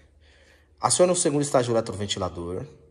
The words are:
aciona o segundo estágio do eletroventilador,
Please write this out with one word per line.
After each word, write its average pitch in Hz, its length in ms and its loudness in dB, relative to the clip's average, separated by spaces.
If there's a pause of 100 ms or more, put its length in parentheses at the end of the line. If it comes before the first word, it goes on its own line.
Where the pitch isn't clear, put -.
(800)
aciona 180 320 4
o 175 40 2
segundo 147 260 0
estágio 127 300 2
do 113 60 2
eletroventilador, 98 880 -4 (260)